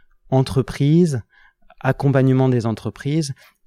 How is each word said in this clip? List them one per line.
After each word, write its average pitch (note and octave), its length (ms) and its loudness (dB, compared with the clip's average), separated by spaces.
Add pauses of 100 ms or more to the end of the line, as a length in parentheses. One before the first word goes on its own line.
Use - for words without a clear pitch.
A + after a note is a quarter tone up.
(300)
entreprise, C#3 920 0 (580)
accompagnement C3 680 2
des B2 180 0
entreprises C3+ 680 -6 (320)